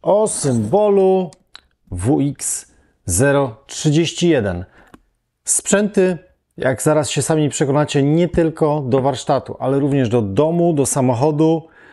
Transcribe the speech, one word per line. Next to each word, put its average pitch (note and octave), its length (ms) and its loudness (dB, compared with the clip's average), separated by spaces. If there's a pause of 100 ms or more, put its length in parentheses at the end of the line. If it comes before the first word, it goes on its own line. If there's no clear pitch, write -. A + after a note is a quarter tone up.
o G#3 260 2
symbolu F#3+ 1040 0 (600)
W G2+ 260 0 (140)
X - 400 -10 (340)
zero C#3 600 0
trzydzieści D#3+ 640 0
jeden. G2 360 0 (800)
Sprzęty, G3 720 0 (400)
jak C3 240 -4
zaraz D3+ 280 2
się D3 120 -2
sami D3+ 280 0
przekonacie, C#3+ 540 0
nie D#3+ 260 2
tylko D#3 520 0
do B2+ 200 0
warsztatu, C3 580 -2
ale C3+ 200 0
również C3+ 300 0
do A#2+ 120 2
domu, D#3+ 520 0
do C#3 120 0
samochodu, D3 800 0 (260)